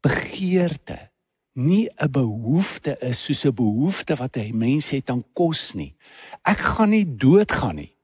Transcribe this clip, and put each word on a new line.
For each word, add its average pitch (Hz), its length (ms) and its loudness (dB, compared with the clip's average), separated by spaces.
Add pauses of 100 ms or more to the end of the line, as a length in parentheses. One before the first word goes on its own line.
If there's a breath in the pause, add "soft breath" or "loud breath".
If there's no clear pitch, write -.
begeerte - 1120 -2 (400)
nie 175 360 2 (100)
'n 147 120 0
behoefte 127 880 -2
is 123 240 -4
soos - 200 -4
'n 135 100 2
behoefte 123 600 0
wat 123 200 -6
'n 113 200 -6
mens 127 340 0
het 135 200 -4
aan 123 220 -2
kos - 420 -2
nie. 73 200 -10 (480 loud breath)
Ek 196 160 0
gaan - 300 2
nie 202 280 2
doodgaan 131 580 4
nie. 76 300 -14